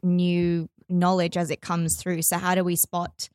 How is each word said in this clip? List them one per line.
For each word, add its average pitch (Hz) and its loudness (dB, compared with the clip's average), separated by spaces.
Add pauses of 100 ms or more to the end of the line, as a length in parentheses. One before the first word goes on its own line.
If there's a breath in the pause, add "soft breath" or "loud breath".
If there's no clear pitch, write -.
new 175 2 (200)
knowledge 180 2
as 170 0
it 143 -6
comes 170 -2
through. 170 -4
So 170 0
how 180 0
do 185 2
we 175 0
spot – - -4